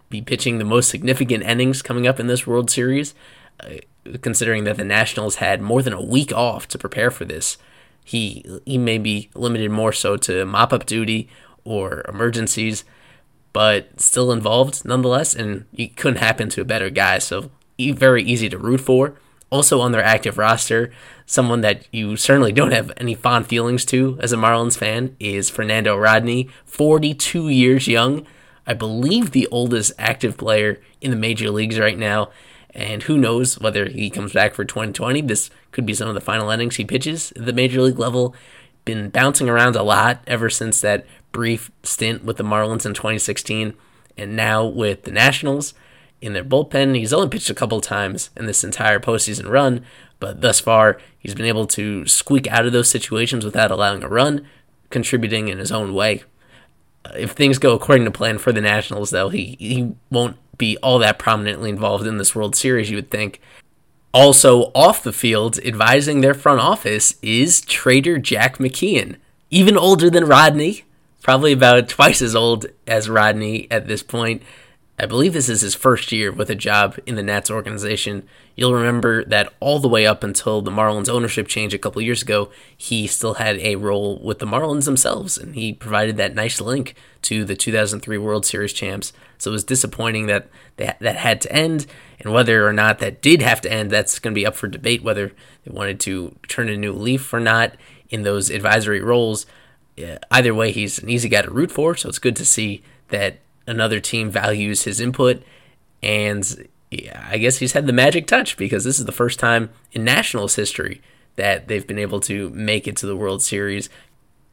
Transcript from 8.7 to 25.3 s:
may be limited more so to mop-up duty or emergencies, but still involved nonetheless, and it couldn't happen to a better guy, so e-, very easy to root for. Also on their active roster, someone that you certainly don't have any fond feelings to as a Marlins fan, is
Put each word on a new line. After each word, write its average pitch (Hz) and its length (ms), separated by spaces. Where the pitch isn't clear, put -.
may 117 180
be 104 380
limited 113 340
more 110 240
so 101 240
to 95 280
mop-up 110 420
duty 110 420
or 95 440
emergencies, 110 760
but 107 480
still 123 300
involved 117 520
nonetheless, 127 520
and 104 380
it 117 220
couldn't 127 220
happen 113 320
to - 120
a 98 40
better 107 240
guy, 95 300
so 98 320
e-, 135 140
very 127 320
easy 113 260
to - 80
root 127 240
for. 131 340
Also 143 280
on 120 120
their 110 120
active 107 360
roster, 113 520
someone 120 340
that 104 300
you 107 240
certainly 127 380
don't 143 180
have 107 260
any 120 160
fond 120 320
feelings 120 400
to 131 360
as 120 120
a 117 40
Marlins 117 400
fan, 117 420
is 101 320